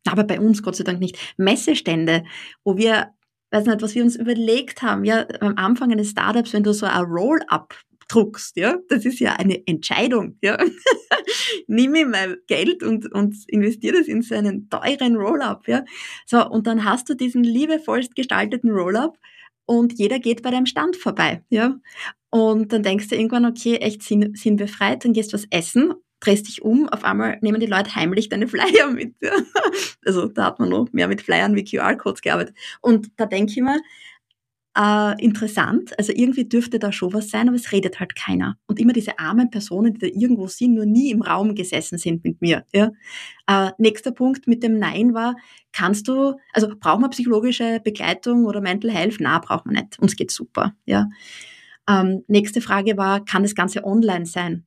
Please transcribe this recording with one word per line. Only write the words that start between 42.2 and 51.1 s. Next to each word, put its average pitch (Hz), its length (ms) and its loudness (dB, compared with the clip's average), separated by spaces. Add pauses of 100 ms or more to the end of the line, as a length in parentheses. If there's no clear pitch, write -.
mit 170 160 -4
mir, 165 240 0 (100)
ja. 208 160 4 (560)
Äh, 190 320 2
nächster 220 340 2
Punkt 262 340 -2
mit 233 160 2
dem 226 160 2
Nein 196 340 2
war, 233 240 -2 (360)
kannst 202 360 -2
du, 269 280 0 (180)
also 214 140 2 (120)
brauchen 180 220 2
wir 269 80 0
psychologische 240 720 0
Begleitung 214 640 0
oder 202 160 -2
Mental 196 280 -2
Health? 202 300 0
Na, 151 200 2
braucht - 260 -4
man - 80 -4
nicht. - 240 -6
Uns 202 180 2
geht's - 180 -6
super, - 400 -4 (120)
ja. 208 220 0 (800)